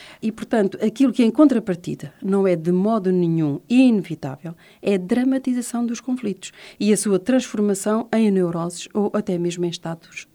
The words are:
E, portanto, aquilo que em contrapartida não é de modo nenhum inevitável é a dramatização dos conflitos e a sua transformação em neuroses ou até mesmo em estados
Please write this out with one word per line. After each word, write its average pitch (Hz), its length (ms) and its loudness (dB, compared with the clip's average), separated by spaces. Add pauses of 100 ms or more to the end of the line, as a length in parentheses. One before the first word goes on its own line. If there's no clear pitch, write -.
(200)
E, 220 100 -4
portanto, 214 540 -2
aquilo 226 260 2
que 247 140 2
em 220 60 2
contrapartida 185 840 0 (100)
não 196 240 2
é 180 80 4
de 165 160 -2
modo 190 400 0
nenhum 165 560 0
inevitável 170 880 0 (280)
é 196 140 2
a - 20 -2
dramatização 247 880 -2
dos 226 160 -8
conflitos 226 500 -6 (260)
e 208 140 2
a 190 60 4
sua 196 200 0
transformação 214 920 0
em 220 180 4
neuroses 175 640 -2
ou 208 220 0
até 208 240 -2
mesmo 175 260 -4
em 175 60 -2
estados - 640 -12